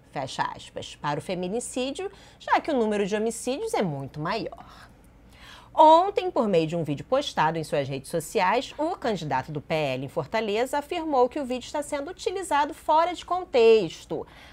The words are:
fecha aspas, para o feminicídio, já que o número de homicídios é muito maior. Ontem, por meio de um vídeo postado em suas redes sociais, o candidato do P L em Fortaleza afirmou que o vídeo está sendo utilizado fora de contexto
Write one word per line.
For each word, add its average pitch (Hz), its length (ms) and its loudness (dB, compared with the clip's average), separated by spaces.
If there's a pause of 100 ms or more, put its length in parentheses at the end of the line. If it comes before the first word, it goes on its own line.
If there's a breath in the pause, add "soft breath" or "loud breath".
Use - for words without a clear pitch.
(100)
fecha 135 320 -4 (140)
aspas, - 400 -14
para 151 240 -4
o - 20 -6
feminicídio, 240 880 -4 (280 loud breath)
já 466 220 2
que - 100 -4
o 302 60 0
número 214 300 2
de 185 80 -2
homicídios 247 600 -4
é 339 80 0
muito 139 360 -6
maior. - 680 -8 (840 loud breath)
Ontem, 359 580 6
por 254 180 0
meio 165 180 4
de 160 100 -4
um 170 60 -2
vídeo 143 220 -4
postado 165 540 0
em 156 60 -4
suas 147 240 -2
redes 139 220 -8
sociais, 196 680 0
o 320 200 -2
candidato 160 560 -4
do 151 80 -6
P - 140 -4
L 139 300 -2
em 139 40 -8
Fortaleza 220 720 -2
afirmou 294 500 2
que 311 100 -8
o 294 60 -4
vídeo 247 220 -6
está 302 160 -4
sendo 285 280 -8
utilizado 330 640 -2
fora 330 400 2
de - 100 -12
contexto 226 1000 2 (260 loud breath)